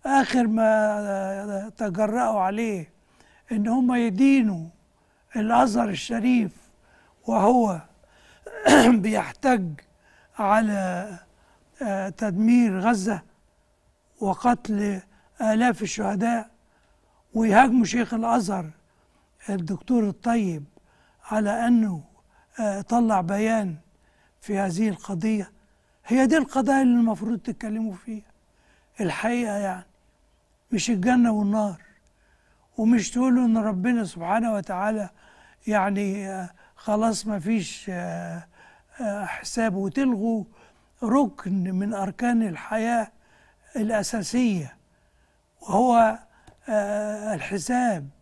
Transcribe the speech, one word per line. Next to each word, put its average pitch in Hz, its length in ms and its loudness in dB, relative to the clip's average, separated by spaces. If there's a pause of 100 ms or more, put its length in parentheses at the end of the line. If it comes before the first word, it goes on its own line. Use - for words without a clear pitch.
آخر 262 400 2
ما، 220 160 2 (380)
آه، 196 680 -6
تجرأوا 214 720 -2
عليه 202 520 -4 (600)
إن 214 160 0
هم 254 260 2
يدينوا 226 720 2 (720)
الأزهر 233 520 2
الشريف 233 640 0 (760)
وهو 220 540 2 (840)
<clears throat> 240 360 8
بيحتج 214 640 0 (760)
على، 202 680 0 (760)
آه، 196 260 -4
تدمير 214 720 2
غزة 202 420 0 (1000)
وقتل 202 800 -2 (400)
آلاف 220 420 2
الشهداء، 214 680 -4 (840)
ويهاجموا 226 500 6
شيخ 233 300 -2
الأزهر 214 560 -2 (800)
الدكتور 202 600 -2
الطيب 190 560 -2 (680)
على 214 200 0 (160)
أنه، 220 360 2 (580)
آه، 202 200 -2
طلع 220 400 2
بيان 202 560 -2 (640)
في 202 180 -4
هذه 196 300 0
القضية. 202 640 -4 (560)
هي 262 200 4
دي 247 100 4
القضايا 269 460 2
اللي 247 180 6
المفروض 226 380 0
تتكلموا 220 560 -8
فيها 214 280 -14 (800)
الحقيقة، 220 560 -2
يعني 185 300 -6 (840)
مش 233 180 -2
الجنة 233 420 2
والنار، 208 500 -2 (960)
ومش 226 320 2
تقولوا 247 360 2
إن 226 100 2
ربنا 220 480 0
سبحانه 190 500 -2
وتعالى 202 560 -4 (560)
يعني، 202 640 0
آه، 185 200 -10 (260)
خلاص 214 500 -2
ما 214 120 -4
فيش، 190 500 -4
آه، 170 580 -10 (540)
آه، 202 240 -6
حساب، 220 500 -4
وتلغوا 220 720 -2 (580)
ركن 196 720 -2
من 202 200 -4
أركان 226 480 0
الحياة 220 680 -2 (680)
الأساسية 214 1000 -2 (840)
وهو، 226 580 4 (500)
آه، 208 680 -4
الحساب. 196 760 -2 (120)